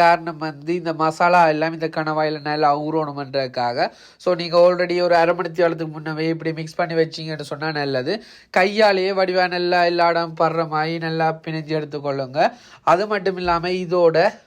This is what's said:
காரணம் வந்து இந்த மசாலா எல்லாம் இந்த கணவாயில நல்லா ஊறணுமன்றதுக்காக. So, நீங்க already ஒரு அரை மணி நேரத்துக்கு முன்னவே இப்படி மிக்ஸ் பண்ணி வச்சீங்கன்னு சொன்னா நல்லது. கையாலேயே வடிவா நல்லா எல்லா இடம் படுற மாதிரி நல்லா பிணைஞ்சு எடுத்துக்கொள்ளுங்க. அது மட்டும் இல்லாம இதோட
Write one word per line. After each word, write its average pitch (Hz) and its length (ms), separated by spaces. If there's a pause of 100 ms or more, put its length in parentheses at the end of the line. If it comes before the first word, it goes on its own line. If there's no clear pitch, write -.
காரணம் 170 440
வந்து 151 300
இந்த 165 180 (100)
மசாலா 170 500
எல்லாம் 160 240
இந்த 160 200
கணவாயில 156 520
நல்லா 151 220 (160)
ஊறணுமன்றதுக்காக. 139 1000 (380)
So, 180 160
நீங்க 170 240
already 175 420
ஒரு 170 140
அரை 170 140
மணி 170 240
நேரத்துக்கு 165 420
முன்னவே 156 340
இப்படி 160 180
மிக்ஸ் 160 280
பண்ணி 170 220
வச்சீங்கன்னு 160 500
சொன்னா 151 260
நல்லது. 139 360 (440)
கையாலேயே 196 600
வடிவா 185 260 (100)
நல்லா 180 280
எல்லா 175 300
இடம் 165 260
படுற 165 340
மாதிரி 160 320
நல்லா 160 220 (180)
பிணைஞ்சு 160 320
எடுத்துக்கொள்ளுங்க. 143 720 (420)
அது 190 140
மட்டும் 190 360
இல்லாம 175 300 (120)
இதோட 170 420 (200)